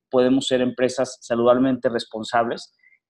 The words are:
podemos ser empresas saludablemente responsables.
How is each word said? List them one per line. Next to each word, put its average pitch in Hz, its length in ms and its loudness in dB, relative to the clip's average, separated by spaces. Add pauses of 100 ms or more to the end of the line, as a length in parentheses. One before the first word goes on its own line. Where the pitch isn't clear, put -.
(120)
podemos 127 340 2
ser 127 160 0
empresas 123 600 -2
saludablemente 123 680 2
responsables. 117 840 -6 (380)